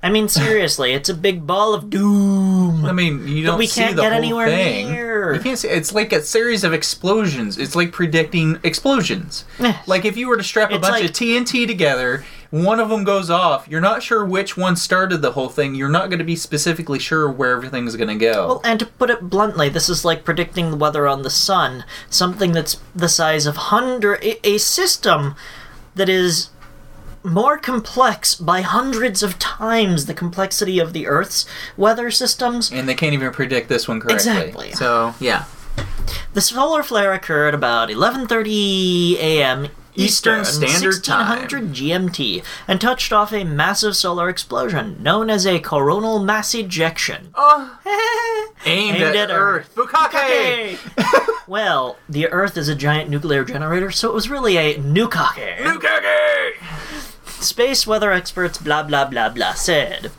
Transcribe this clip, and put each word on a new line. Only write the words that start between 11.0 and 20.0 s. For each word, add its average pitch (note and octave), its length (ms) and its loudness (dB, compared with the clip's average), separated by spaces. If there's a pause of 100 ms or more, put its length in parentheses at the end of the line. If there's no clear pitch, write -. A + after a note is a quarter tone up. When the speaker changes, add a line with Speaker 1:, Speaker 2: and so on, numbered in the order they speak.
Speaker 1:
like F3 100 0
Speaker 2:
of - 20 -16
T A#3 240 0
N B3 80 0
T A#3+ 220 0
together, C#3 580 0 (260)
one F#3+ 300 2
of A3 80 0
them G#3+ 160 0
goes F#3+ 260 0
off, E3+ 380 2
you're D#3 120 -2
not G#3+ 220 2
sure A3 220 0
which F#3+ 320 -2
one F3+ 180 0
started F#3 440 0
the C3+ 140 0
whole C3 160 -2
thing. C#3 260 -2
You're C3+ 140 -2
not F3+ 220 2
gonna E3+ 140 -2
be E3+ 100 -2
specifically D#3+ 640 -2
sure D3+ 320 0
where B2+ 220 0
everything's B2 420 -4
gonna G#2+ 220 -2
go. A2+ 300 2
Speaker 1:
Well, B3+ 180 0
and A3+ 160 2
to A3+ 60 -2
put - 240 -2
it A#3 180 -2
bluntly, F#3+ 400 2
this C#3+ 200 0
is F3 160 -2